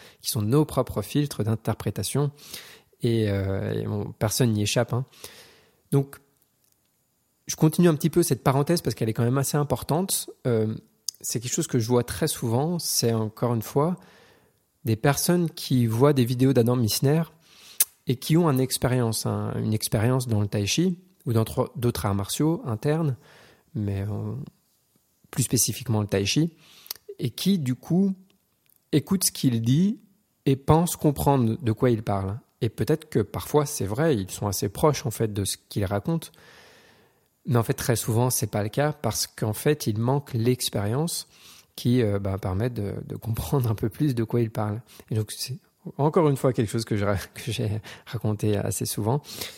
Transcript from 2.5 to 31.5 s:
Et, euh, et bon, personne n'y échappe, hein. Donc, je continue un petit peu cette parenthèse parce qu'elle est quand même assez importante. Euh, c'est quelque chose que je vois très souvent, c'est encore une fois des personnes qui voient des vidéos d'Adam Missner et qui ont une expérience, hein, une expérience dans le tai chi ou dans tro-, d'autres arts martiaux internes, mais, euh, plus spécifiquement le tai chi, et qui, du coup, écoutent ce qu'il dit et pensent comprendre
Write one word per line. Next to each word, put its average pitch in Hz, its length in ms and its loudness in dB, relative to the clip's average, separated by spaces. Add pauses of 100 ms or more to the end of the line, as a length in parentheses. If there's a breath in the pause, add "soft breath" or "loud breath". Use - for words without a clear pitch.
Et, 113 280 2
euh, 98 440 -2
et 110 120 -4
bon, 107 320 -6
personne 113 360 2
n'y 104 100 0
échappe, 117 300 0
hein. 123 120 -2 (840 loud breath)
Donc, 139 240 0 (1300)
je - 100 -6
continue 165 320 4
un 165 60 6
petit 151 160 0
peu 175 140 2
cette 143 200 0
parenthèse 143 380 2
parce 120 140 -4
qu'elle 113 140 -2
est 110 40 -2
quand 120 100 0
même 123 140 2
assez 139 200 0
importante. 147 720 -2 (160)
Euh, 110 260 2 (480)
c'est - 180 -6
quelque 117 140 -8
chose 165 140 -2
que 139 100 0
je 113 100 0
vois 120 160 4
très - 240 -4
souvent, 147 520 -2
c'est - 340 0
encore 110 400 -2
une 113 80 -2
fois 156 360 0 (840 soft breath)
des 110 120 0
personnes 160 560 2
qui 127 340 0
voient 120 280 4
des 131 120 4
vidéos 131 280 2
d'Adam 123 220 4
Missner 135 460 2 (880 loud breath)
et 123 80 2
qui 151 200 0
ont 170 140 6
une 131 100 4
expérience, 123 680 0
hein, 107 300 -2
une 113 180 -2
expérience 123 520 0
dans 107 140 2
le 104 60 0
tai 104 180 0
chi 170 320 0 (280)
ou 127 80 -2
dans 113 100 4
tro-, - 320 -2
d'autres 120 300 -2
arts 101 100 2
martiaux 151 500 -2
internes, 147 520 -2 (560 loud breath)
mais, 101 280 -2
euh, 107 340 -6 (960)
plus 131 120 -2
spécifiquement 113 580 0
le 101 60 -2
tai 101 180 0
chi, 156 280 0 (640 loud breath)
et 123 140 -6
qui, 196 260 0
du 127 160 0
coup, 190 400 0 (800)
écoutent 180 320 2
ce - 80 0
qu'il 117 300 0
dit 160 380 4 (460)
et 135 100 4
pensent 160 400 4
comprendre 135 640 2